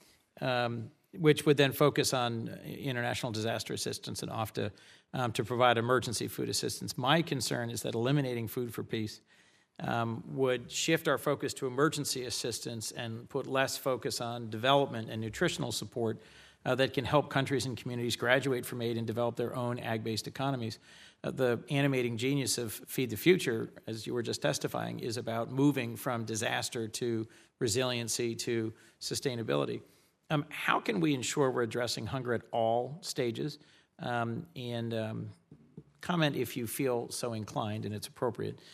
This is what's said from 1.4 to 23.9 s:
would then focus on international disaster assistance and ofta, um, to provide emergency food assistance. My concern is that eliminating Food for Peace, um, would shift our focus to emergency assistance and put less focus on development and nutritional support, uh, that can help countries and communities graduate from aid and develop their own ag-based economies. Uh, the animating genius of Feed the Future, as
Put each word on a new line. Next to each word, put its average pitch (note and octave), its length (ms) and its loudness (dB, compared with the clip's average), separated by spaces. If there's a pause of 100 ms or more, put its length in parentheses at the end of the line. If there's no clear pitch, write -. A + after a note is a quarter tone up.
would D3 100 8
then C3+ 140 6
focus C#3 420 4
on A#2 540 -2
international A#2+ 640 -2
disaster A2 420 -2
assistance A#2 500 -6
and A#2 100 -6
ofta, A2 400 -2 (420)
um, B2 180 0
to A#2 120 0
provide A#2+ 340 6
emergency A#2+ 480 2
food A#2 220 -4
assistance. A#2 500 -4
My C#3+ 240 6
concern B2 480 -2
is A#2 120 -6
that A#2+ 120 -2
eliminating B2 540 2
Food B2 260 -4
for - 80 -4
Peace, A2 380 -4 (580)
um, A#2 480 -2
would C3 440 0
shift - 380 2
our C3+ 100 4
focus C#3 360 -2
to - 120 -6
emergency C3+ 580 2
assistance A#2 680 -6
and A#2 380 -8
put B2+ 180 -4
less C3+ 320 2
focus B2+ 420 -2
on A#2+ 300 -6
development A#2+ 580 2
and A2 140 -4
nutritional B2 500 0
support, A2 480 -2 (460)
uh, B2+ 80 4
that B2+ 180 2
can A#2+ 140 0
help C#3+ 240 4
countries C3+ 340 0
and C3 140 -4
communities A#2+ 380 -2
graduate B2+ 500 4
from B2 160 -4
aid A#2 160 0
and A#2 80 -2
develop A#2 300 0
their A#2 200 -2
own B2 220 -2
ag-based A2+ 480 -2
economies. B2+ 520 -4 (460)
Uh, C#3 60 -2
the B2+ 280 2 (120)
animating C3 480 2
genius C3 400 0
of A#2 160 -4 (120)
Feed C3 220 -2
the A2 80 -4
Future, A#2+ 540 4 (160)
as A2+ 200 -6